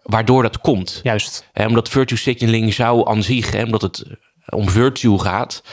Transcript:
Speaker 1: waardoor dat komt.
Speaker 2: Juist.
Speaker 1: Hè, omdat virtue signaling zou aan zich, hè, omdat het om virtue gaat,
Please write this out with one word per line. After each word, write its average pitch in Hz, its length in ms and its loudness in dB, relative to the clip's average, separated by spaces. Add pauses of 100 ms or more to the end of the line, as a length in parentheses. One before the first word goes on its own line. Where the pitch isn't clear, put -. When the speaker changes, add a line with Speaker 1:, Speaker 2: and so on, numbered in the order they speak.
Speaker 1:
waardoor 113 400 2
dat - 180 -2
komt. 98 420 -2
Speaker 2:
Juist. - 500 -4
Speaker 1:
Hè, 107 140 -2
omdat 117 220 2
virtue 127 300 0
signaling 113 560 0
zou 117 340 2
aan 107 140 0
zich, 110 300 -2
hè, 104 120 -2
omdat 110 180 -2
het - 220 -6 (500)
om 104 160 0
virtue 117 480 4
gaat, 95 440 -4 (100)